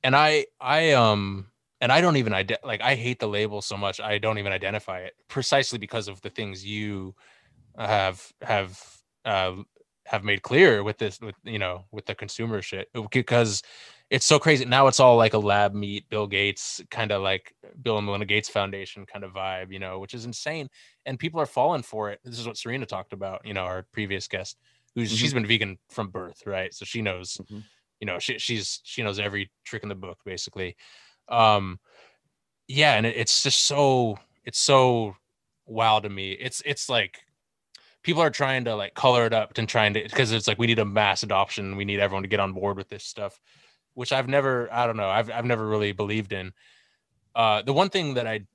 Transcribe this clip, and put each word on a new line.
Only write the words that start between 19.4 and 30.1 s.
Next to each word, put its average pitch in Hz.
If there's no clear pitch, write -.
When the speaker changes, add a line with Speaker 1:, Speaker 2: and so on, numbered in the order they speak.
Speaker 1:
you 95
know, 95
which 98
is 117
insane. 143
And 135
people 135
are 147
falling 143
for 107
it. 104
This 120
is 117
what 113
Serena 123
talked 92
about, 95
you 107
know, 95
our 92
previous 98
guest, -
who's, 120
Speaker 2:
Mm-hmm. 110
Speaker 1:
she's 135
been 117
vegan 101
from 101
birth, 92
right? 95
So -
she 117
knows, 92
Speaker 2:
Mm-hmm. 104
Speaker 1:
you 107
know, 90
she, 117
she's, 107
she -
knows 104
every 101
trick -
in 107
the 101
book, 92